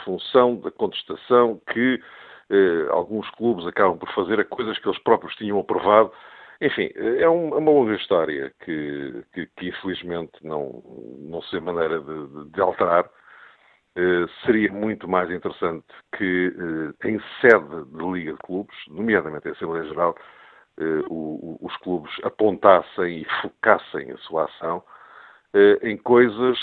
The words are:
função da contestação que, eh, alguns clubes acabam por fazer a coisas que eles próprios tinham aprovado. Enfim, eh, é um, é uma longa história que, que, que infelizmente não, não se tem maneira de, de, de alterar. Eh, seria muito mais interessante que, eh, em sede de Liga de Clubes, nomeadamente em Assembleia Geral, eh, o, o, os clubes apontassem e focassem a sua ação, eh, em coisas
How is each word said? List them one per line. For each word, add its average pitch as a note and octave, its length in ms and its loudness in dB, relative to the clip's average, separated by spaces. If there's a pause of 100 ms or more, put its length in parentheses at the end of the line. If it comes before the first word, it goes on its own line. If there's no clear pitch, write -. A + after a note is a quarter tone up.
função B2 500 2
da - 160 -8
contestação A2+ 880 0 (140)
que, B2 260 0 (500)
eh, F2 420 2
alguns F#2 400 -4
clubes G#2+ 340 -2
acabam F2+ 320 2
por - 160 -12
fazer G#2 260 0
a G2+ 60 0
coisas A2 340 -6
que - 80 -10
eles - 160 -4
próprios G#2+ 320 0
tinham G2+ 240 -4
aprovado. G2+ 520 4 (500)
Enfim, C3+ 340 -2
eh, A#2 240 -2
é E3 100 4
um, E3 200 0
é C#3 80 -2
uma D#3 140 2
longa A#2 240 4
história D2+ 580 -2 (100)
que, C#2+ 600 -8 (100)
que, E2 120 -8 (120)
que F#2 100 -10
infelizmente F2 640 -8 (100)
não, C#2+ 400 -8 (380)
não D#2 220 -12
se - 100 -16
tem F2+ 80 -6
maneira E2 400 -4
de, D2 280 -12
de, D2 240 -18
de F#2+ 100 -2
alterar. F2+ 480 2 (880)
Eh, F2+ 280 2 (200)
seria A2 260 2
muito G#2+ 380 -6
mais F#2 200 0
interessante F2 560 -6 (320)
que, F#2 360 0 (500)
eh, G#2+ 60 -2
em G#2+ 100 -4 (220)
sede E2 500 6
de E2 200 -8
Liga E2 200 -6
de C#2+ 80 -12
Clubes, F#2+ 360 -10 (120)
nomeadamente D#2+ 640 -2
em - 20 -6
Assembleia E2 340 -6
Geral, E2 300 -2 (640)
eh, D#2 300 -2
o, D#2+ 500 -10
o, - 20 -
os F2 160 -12
clubes E2+ 340 -6 (120)
apontassem F2+ 960 2
e D2+ 60 -12 (140)
focassem E2 720 -2
a C2 80 -16
sua D#2+ 260 -4
ação, E2 360 -8 (720)
eh, G2+ 300 8
em G#2+ 140 -4
coisas A#2+ 640 4